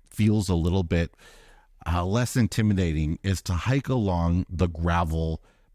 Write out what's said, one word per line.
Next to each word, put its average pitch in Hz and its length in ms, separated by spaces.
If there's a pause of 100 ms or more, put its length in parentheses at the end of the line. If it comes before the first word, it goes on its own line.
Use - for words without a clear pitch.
(120)
feels 107 380
a 90 60
little 87 280
bit, 85 320 (760)
uh, 87 140
less 113 300
intimidating 92 880
is 98 200
to 95 100
hike 123 360
along 90 600
the 90 180
gravel 80 760 (340)